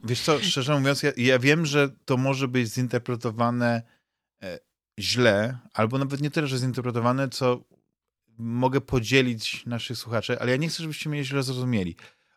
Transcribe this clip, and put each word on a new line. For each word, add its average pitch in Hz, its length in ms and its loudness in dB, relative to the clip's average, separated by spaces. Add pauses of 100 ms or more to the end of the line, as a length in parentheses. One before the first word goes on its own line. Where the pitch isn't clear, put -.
wiesz 117 160 0
co, 147 180 4
szczerze 147 420 0
mówiąc, 139 220 2
ja, 147 140 2
ja 127 220 4
wiem, 147 280 4
że 143 220 4 (160)
to 135 120 2
może 131 320 0
być 123 200 0
zinterpretowane, 120 1120 -2 (600)
e, 90 160 -10 (420)
źle, 110 580 2 (140)
albo 113 260 0
nawet 139 220 -4
nie 147 100 -2
tyle, 151 160 0
że 131 120 -2
zinterpretowane, 123 680 0
co 123 360 -2 (720)
mogę 123 420 0
podzielić 123 840 0
naszych 120 320 -6
słuchaczy, 117 420 -4
ale 120 100 0
ja 127 60 4
nie 156 120 -2
chcę, 160 140 -8
żebyście 156 280 -8
mnie 147 140 -4
źle 139 180 -2
zrozumieli. 127 540 -2 (400)